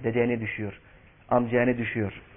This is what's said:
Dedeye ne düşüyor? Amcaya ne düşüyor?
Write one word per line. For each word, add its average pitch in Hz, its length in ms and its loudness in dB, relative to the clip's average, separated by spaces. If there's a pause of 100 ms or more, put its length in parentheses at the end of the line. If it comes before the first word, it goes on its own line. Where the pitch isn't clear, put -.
Dedeye 117 240 2
ne 120 120 0
düşüyor? 107 320 -6 (580)
Amcaya 120 340 2
ne 123 140 2
düşüyor? 110 340 -2 (240)